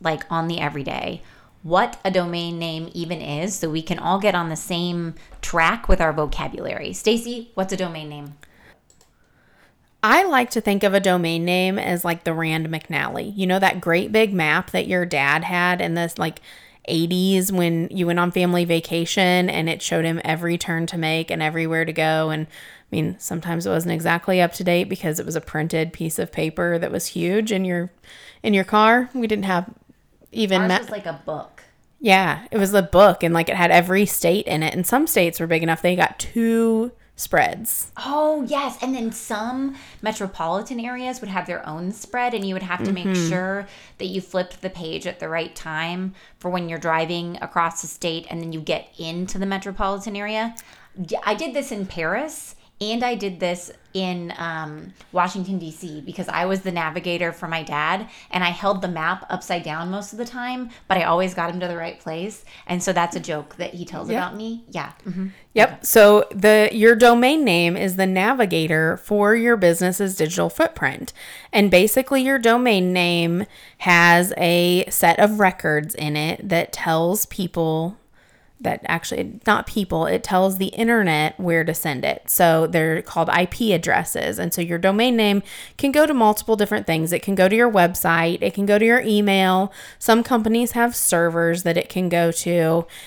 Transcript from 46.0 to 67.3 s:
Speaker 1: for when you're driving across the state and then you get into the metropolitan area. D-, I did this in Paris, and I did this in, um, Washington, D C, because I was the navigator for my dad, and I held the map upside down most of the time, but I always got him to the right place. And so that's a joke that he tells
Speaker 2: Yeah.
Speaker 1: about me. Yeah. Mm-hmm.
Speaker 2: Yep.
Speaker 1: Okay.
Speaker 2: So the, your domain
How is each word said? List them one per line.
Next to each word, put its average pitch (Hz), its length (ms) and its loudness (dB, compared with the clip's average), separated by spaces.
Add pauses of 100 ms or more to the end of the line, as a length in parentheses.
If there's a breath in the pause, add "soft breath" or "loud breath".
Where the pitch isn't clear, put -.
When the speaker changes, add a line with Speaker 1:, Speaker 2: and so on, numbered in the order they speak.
Speaker 1:
for 180 120 -8
when 175 200 -4
you're 165 80 -6
driving 170 640 -2
across 165 400 -2
the 165 60 -12
state 165 420 -8
and 170 100 -8
then 165 140 -8
you 160 80 -8
get 156 340 -4
into 175 400 -8
the 190 80 -4
metropolitan 196 720 -6
area. 220 380 -4 (440 loud breath)
D-, 170 240 -6
I 214 120 0
did 294 180 -6
this 277 180 -4
in 202 140 -6
Paris, 190 720 -6 (260 soft breath)
and 226 240 -4
I 247 100 -2
did 190 240 -6
this 180 320 -4 (220)
in, 180 460 -6
um, 160 560 -10 (180)
Washington, 185 460 -2
D 165 120 -10
C, 151 300 -14
because 180 280 -10
I 170 180 -2
was 190 140 0
the 185 120 -6
navigator 170 580 -4
for 165 160 -10
my 165 160 -4
dad, 160 460 -4 (220 loud breath)
and 180 120 -2
I 175 80 2
held 196 300 -2
the 185 80 -4
map 170 400 -4
upside 175 360 -6
down 165 260 -8
most 196 220 -10
of 214 60 -14
the 240 60 -8
time, 247 460 -10 (180 loud breath)
but 185 80 0
I 180 60 0
always 180 320 0
got 170 160 -4
him 180 100 -8
to 180 80 -6
the 170 80 -6
right 170 240 -10
place. 170 440 -10 (240 loud breath)
And 180 140 -4
so 185 120 0
that's 175 220 0
a 175 40 -8
joke 151 360 -8
that 175 180 -10
he 175 100 -10
tells 175 240 -10
Speaker 2:
Yeah. 208 100 -2
Speaker 1:
about 185 180 -6
me. 226 340 -10
Yeah. - 220 -10 (140)
Mm-hmm. 190 200 -6 (280 loud breath)
Speaker 2:
Yep. 214 140 6
Speaker 1:
Okay. 170 140 -14
Speaker 2:
So 208 480 8
the, 214 420 6
your 226 220 8
domain 240 500 6